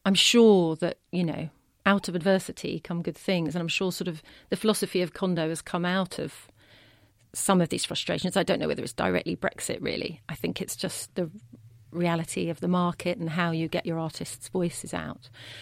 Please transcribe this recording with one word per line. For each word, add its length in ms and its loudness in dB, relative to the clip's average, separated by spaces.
I'm 100 4
sure 640 8
that, 220 -2
you 140 0
know, 240 -4
out 220 2
of 60 -4
adversity 680 0
come 220 -6
good 140 -6
things. 380 0
And 80 -2
I'm 60 -2
sure 240 0
sort 160 -4
of 140 -6
the 60 0
philosophy 440 2
of 140 -2
Condo 340 0
has 140 -4
come 220 -4
out 340 0
of 300 -10
some 280 4
of 80 4
these 160 -2
frustrations. 520 -2
I 60 4
don't 160 2
know 80 -2
whether 160 -2
it's 100 -8
directly 440 0
Brexit, 440 -4
really. 480 -6
I 60 -8
think 260 -6
it's 140 -8
just 400 -8
the 160 -4
reality 580 -2
of 100 -6
the 80 -2
market 500 0
and 120 -4
how 220 0
you 160 0
get 180 -4
your 120 -2
artists' 500 -8
voices 440 -4
out. 380 -8